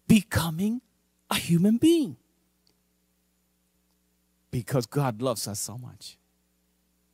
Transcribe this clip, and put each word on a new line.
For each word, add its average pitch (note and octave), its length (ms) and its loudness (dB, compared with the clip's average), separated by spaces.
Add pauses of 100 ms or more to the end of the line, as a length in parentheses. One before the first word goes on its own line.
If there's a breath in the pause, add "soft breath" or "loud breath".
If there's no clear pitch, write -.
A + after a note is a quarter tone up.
becoming F#3+ 760 2 (480)
a G#3+ 60 -2
human F3 420 2
being. D#4 400 2 (2250)
Because B2 340 -4
God B2+ 360 -4
loves B2+ 260 -4
us G#2 120 -10
so G#2 180 -10
much. G#2+ 400 -20 (960)